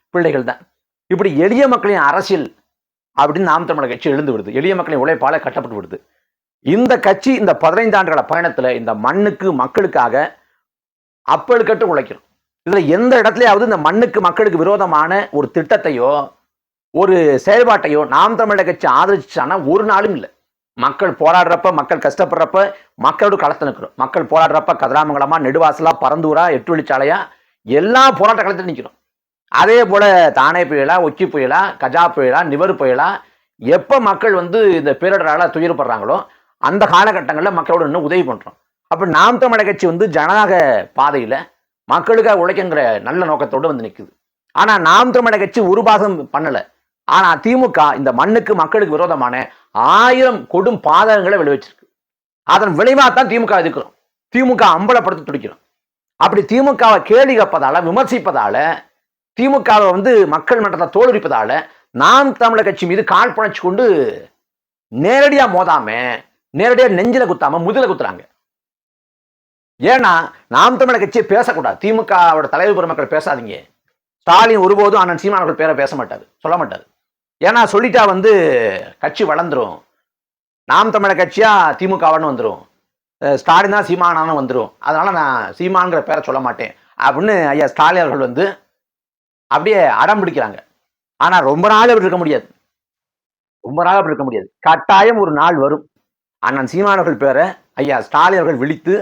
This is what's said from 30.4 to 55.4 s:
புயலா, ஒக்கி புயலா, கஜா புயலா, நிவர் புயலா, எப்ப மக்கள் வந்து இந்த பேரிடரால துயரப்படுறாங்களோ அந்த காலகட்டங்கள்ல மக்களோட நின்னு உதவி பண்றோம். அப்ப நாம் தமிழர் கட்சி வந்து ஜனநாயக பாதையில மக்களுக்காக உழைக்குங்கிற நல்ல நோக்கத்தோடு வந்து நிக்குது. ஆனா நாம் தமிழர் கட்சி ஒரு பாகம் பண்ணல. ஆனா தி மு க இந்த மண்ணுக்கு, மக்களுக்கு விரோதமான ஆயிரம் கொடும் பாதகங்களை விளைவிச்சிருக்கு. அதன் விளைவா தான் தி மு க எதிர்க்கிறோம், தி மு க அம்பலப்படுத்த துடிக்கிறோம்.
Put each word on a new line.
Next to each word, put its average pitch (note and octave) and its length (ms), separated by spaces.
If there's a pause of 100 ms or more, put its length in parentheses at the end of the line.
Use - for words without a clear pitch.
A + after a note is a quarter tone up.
புயலா, D3 260 (100)
ஒக்கி E3+ 200
புயலா, D3+ 340 (220)
கஜா C3+ 220 (120)
புயலா, C3+ 240 (120)
நிவர் F3 280
புயலா, C3+ 280 (540)
எப்ப F3 460
மக்கள் G3 320
வந்து F3 200 (200)
இந்த C#3 200
பேரிடரால F3 560
துயரப்படுறாங்களோ C#3+ 640 (440)
அந்த F#3+ 220 (100)
காலகட்டங்கள்ல F#3 640
மக்களோட E3 280
நின்னு D3+ 220
உதவி F3+ 220
பண்றோம். - 260 (340)
அப்ப E3+ 160 (100)
நாம் G#3+ 260
தமிழர் A3+ 280
கட்சி G3 160
வந்து F3 200 (100)
ஜனநாயக F#3 380 (460)
பாதையில C3+ 340 (540)
மக்களுக்காக G#3 540
உழைக்குங்கிற F3 400 (260)
நல்ல F3 220
நோக்கத்தோடு C#3+ 420
வந்து A#2 140
நிக்குது. G2+ 240 (440)
ஆனா G#3+ 180 (160)
நாம் A3+ 280
தமிழர் A3 280
கட்சி G3 160 (120)
ஒரு G#3 160
பாகம் G#3 280 (160)
பண்ணல. C#3+ 280 (480)
ஆனா F#3 200 (140)
தி A3+ 120
மு B3+ 160
க D#3+ 100 (180)
இந்த C3+ 120 (100)
மண்ணுக்கு, A3 400
மக்களுக்கு D#3+ 340
விரோதமான D3 400 (640)
ஆயிரம் B3+ 420 (140)
கொடும் G3 340
பாதகங்களை G3 520
விளைவிச்சிருக்கு. C#3+ 460 (640)
அதன் G3 320
விளைவா C4 260 (140)
தான் B3+ 120
தி A3+ 80
மு A3+ 100
க G3 140
எதிர்க்கிறோம், D#3+ 300 (420)
தி A#3+ 120
மு B3+ 140
க A#3 40 (120)
அம்பலப்படுத்த G3 520
துடிக்கிறோம். A2 320 (600)